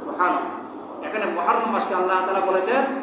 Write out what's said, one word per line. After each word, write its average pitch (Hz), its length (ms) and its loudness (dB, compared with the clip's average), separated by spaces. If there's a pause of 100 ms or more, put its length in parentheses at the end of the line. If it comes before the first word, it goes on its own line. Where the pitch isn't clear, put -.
সুবহানাল্লাহ। - 640 -2 (420)
এখানে 208 220 -2
মুহাররম 233 440 2
মাসকে 196 240 0
আল্লাহ 185 320 2
তাআলা 190 200 0
বলেছেন 190 380 2 (180)